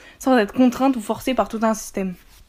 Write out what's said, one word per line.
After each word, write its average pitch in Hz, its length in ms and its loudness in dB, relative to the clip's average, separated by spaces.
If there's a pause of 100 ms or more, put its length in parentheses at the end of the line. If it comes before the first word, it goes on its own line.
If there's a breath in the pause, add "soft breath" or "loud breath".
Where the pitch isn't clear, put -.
(180 loud breath)
sans 262 200 2
être 202 160 0
contrainte 254 420 2
ou 226 40 -4
forcée 220 340 -4
par 208 140 0
tout 220 140 -8
un 220 120 2
système. 190 400 -6 (340)